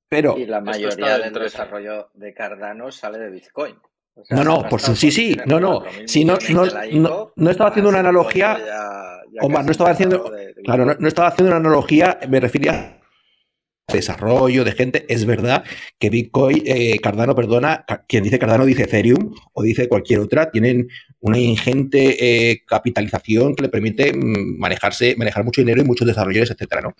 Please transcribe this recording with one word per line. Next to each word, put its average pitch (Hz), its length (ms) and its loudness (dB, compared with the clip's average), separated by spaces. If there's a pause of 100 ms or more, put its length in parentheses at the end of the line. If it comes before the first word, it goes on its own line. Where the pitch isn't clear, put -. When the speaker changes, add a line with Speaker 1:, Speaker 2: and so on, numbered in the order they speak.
Speaker 1:
Pero 147 300 -2
Speaker 2:
Y 123 80 -8
la 107 120 -6
Speaker 3:
esto 101 120 -8
está 107 80 -6
Speaker 2:
mayoría 104 360 -4
Speaker 3:
del 110 80 -2
Speaker 2:
del 110 100 -10
Speaker 3:
trece. 110 120 -6
Speaker 2:
desarrollo 104 720 -12
de 101 200 -20
Cardano 107 580 -12
sale 110 260 -12
de 110 120 -12
Bitcoin. 110 440 -12 (400)
O 113 100 -20
sea, 123 120 -4
Speaker 1:
No, 139 80 2
no, 156 160 2
Speaker 2:
se - 60 -6
ha - 20 -10
Speaker 1:
por 113 100 -2
Speaker 2:
gastado 117 160 0
Speaker 1:
su-, - 60 -2
sí, 160 80 4
Speaker 2:
por - 40 4
Speaker 1:
sí, 226 180 0
Speaker 2:
dinero - 180 -4
Speaker 1:
no, 156 120 2
no. 185 100 0 (100)
Speaker 2:
cuatro - 100 -14
mil 104 160 -16
millones 113 60 -8
Speaker 1:
Si 151 120 2
no, 175 360 2
no, 180 60 4
Speaker 2:
de 180 60 -4
la 104 140 -8
Speaker 1:
no, 156 220 2
Speaker 2:
ico, 202 260 -8
Speaker 1:
no 165 160 2
estaba 185 200 2
haciendo 208 180 2
una 190 100 4
Speaker 2:
así 185 80 2
Speaker 1:
analogía, 180 480 2
Speaker 2:
todo 110 120 -8
ya, 98 560 -10 (100)
ya 110 100 -12
Speaker 1:
Omar, 143 140 0
Speaker 2:
casi 139 100 -2
Speaker 1:
no 156 60 2
estaba 170 180 2
haciendo 185 280 2
Speaker 2:
cerrado - 180 -10
de, 98 180 -16
de - 80 -20
Speaker 1:
claro, 127 240 2
no, 147 100 2
no 156 120 0
estaba 170 200 2
haciendo 180 220 4
una 175 60 4
analogía, 160 720 4
me 131 100 2
refería 143 640 -2 (920)
desarrollo, 123 720 0
de 104 80 0
gente. 127 360 -2
Es 113 180 -2
verdad 117 380 0 (340)
que 104 120 0
Bitcoin, 131 560 0
eh, 117 340 0
Cardano, 113 340 0
perdona, 120 520 0
ca-, - 200 -8
quien 110 180 0
dice 151 140 0
Cardano 113 260 2
dice 127 200 2
Ethereum 123 500 2 (180)
o - 100 -6
dice 117 260 0
cualquier 104 320 2
otra, 151 300 0
tienen 123 380 0 (320)
una 110 180 0
ingente, 123 1120 2
eh, 117 160 -4
capitalización 110 880 0
que 147 80 -4
le 135 60 -2
permite, 110 440 0
mm, 101 460 -2
manejarse, 98 580 -2
manejar 107 280 -2
mucho 120 160 0
dinero 120 220 2
y - 20 2
muchos 120 220 0
desarrolladores, 107 440 0
etcétera, 98 300 -8
¿no? 87 200 -8